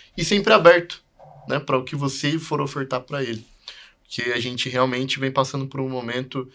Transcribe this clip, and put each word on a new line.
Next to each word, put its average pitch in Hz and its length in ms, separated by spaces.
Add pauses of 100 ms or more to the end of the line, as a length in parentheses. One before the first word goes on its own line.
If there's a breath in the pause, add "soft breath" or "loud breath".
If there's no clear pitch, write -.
(160 loud breath)
e 170 80
sempre 202 280
aberto, 175 500 (460)
né, 131 100
pra 139 180
o 127 80
que - 100
você 143 440
for 156 220
ofertar 139 420
pra 139 200
ele. 113 220 (580 loud breath)
Porque 120 280
a 120 100
gente 123 280
realmente 127 520
vem 135 100
passando 135 360
por 135 140
um 131 80
momento 127 680